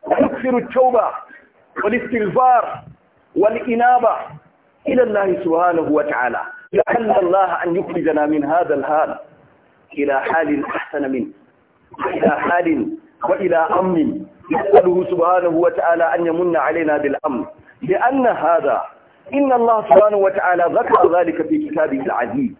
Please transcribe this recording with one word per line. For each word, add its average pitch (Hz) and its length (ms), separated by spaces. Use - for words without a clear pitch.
ونكثر 254 540
التوبة 240 500
والاستغفار 240 960
والإنابة 233 800
إلى 247 160
الله 196 400
سبحانه 170 380
وتعالى، 139 580
لعل - 380
الله 180 520
أن 175 120
يخرجنا 160 500
من 151 200
هذا 160 300
الحال 143 440
إلى 143 280
حال 151 440
أحسن - 460
منه، 120 160
إلى - 220
حال - 600
وإلى 180 280
أمن. 165 680
نسأله 180 600
سبحانه 180 380
وتعالى 170 540
أن 170 100
يمن 165 320
علينا 151 400
بالأمن، 139 480
لأن 240 460
هذا، 151 540
إن 269 200
الله 233 280
سبحانه 208 360
وتعالى 185 540
ذكر 190 480
ذلك 165 280
في 151 220
كتابه 147 300
العزيز 117 600